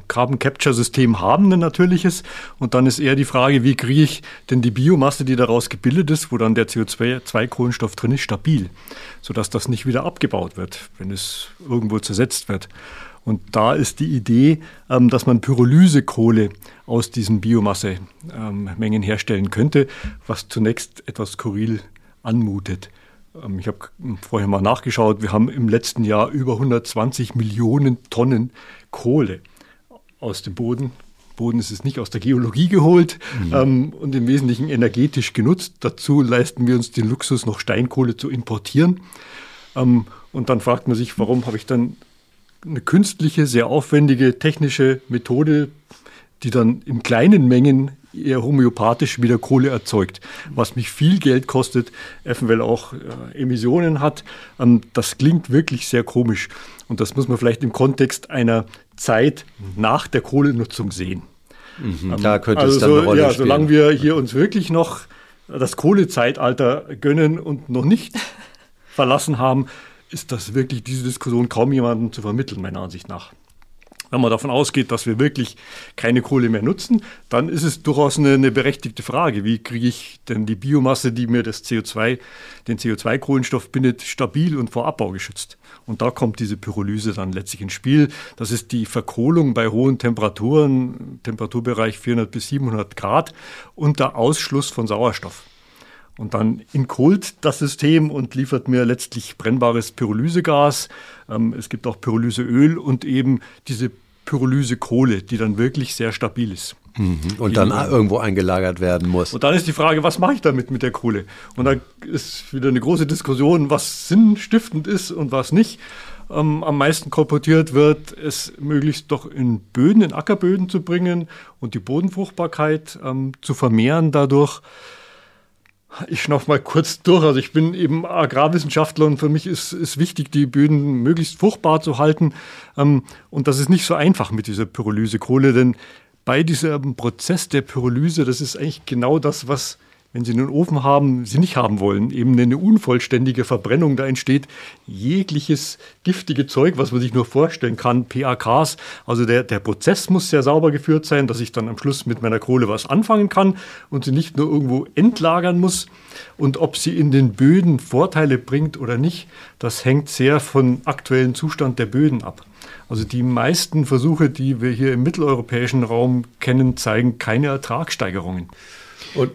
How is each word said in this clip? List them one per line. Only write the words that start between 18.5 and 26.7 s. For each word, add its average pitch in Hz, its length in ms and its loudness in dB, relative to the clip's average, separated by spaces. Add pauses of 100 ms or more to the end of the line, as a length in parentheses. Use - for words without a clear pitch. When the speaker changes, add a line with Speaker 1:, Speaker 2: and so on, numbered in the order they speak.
Speaker 1:
Mengen 107 260 -2
herstellen 98 480 -2
könnte, 139 360 2 (380)
was - 220 -8
zunächst - 580 -4
etwas - 280 -10
skurril 110 480 -6 (420)
anmutet. 98 640 -4 (540)
Ähm, 98 160 -8
ich 87 80 -10
hab - 240 -10 (300)
vorher 104 260 -2
mal 98 140 2
nachgeschaut, 110 600 2
wir 101 120 -4
haben 113 160 4
im 117 180 -2
letzten 113 380 0
Jahr 107 240 2
über 131 280 -2
hundertzwanzig 120 800 -2